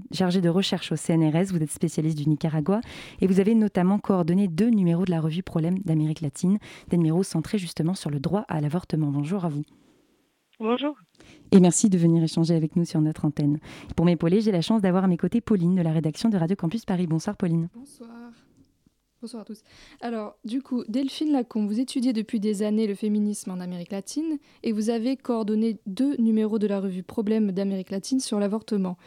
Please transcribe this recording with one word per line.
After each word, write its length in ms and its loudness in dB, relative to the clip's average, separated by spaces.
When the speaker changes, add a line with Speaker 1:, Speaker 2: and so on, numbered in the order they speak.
Speaker 1:
chargée 300 2
de 80 4
recherche 420 0
au 40 0
C 180 -2
N 160 4
R 60 0
S. 160 2
Vous 100 0
êtes 80 -2
spécialiste 480 -2
du 100 0
Nicaragua 540 0
et 60 4
vous 140 4
avez 120 4
notamment 460 4
coordonné 480 2
deux 240 2
numéros 340 2
de 60 -2
la 100 0
revue 220 -2
Problème 420 -2
d'Amérique 360 0
latine, 360 0
des 100 0
numéros 240 2
centrés 380 -4
justement 340 -4
sur 160 -6
le 100 -4
droit 280 -2
à 120 -4
l'avortement. 520 -2
Bonjour 340 -2
à 40 0
vous. 160 -4
Speaker 2:
Bonjour. 360 -2
Speaker 1:
Et 80 10
merci 300 6
de 80 2
venir 260 4
échanger 320 0
avec 200 0
nous 100 2
sur 160 0
notre 240 0
antenne. 340 0
Pour 80 2
m'épauler, 340 4
j'ai 120 0
la 100 0
chance 200 0
d'avoir 220 2
à 40 4
mes 100 4
côtés 240 0
Pauline 340 2
de 60 2
la 100 0
rédaction 380 0
de 80 0
Radio 180 0
Campus 300 -4
Paris. 200 -2
Bonsoir 300 -2
Pauline. 380 0
Speaker 3:
Bonsoir. 360 -20
Bonsoir 220 -14
à 40 -16
tous. 180 -16
Alors, 460 -8
du 160 -4
coup, 260 -4
Delphine 460 -2
Lacombe, 340 0
vous 120 -2
étudiez 340 0
depuis 260 -2
des 240 0
années 240 2
le 80 -2
féminisme 560 -2
en 80 -6
Amérique 320 -8
latine 460 -4
et 100 0
vous 180 0
avez 280 0
coordonné 680 -2
deux 320 -2
numéros 420 2
de 80 0
la 120 0
revue 240 -4
Problème 480 -2
d'Amérique 380 -4
latine 300 -2
sur 200 -2
l'avortement, 680 -2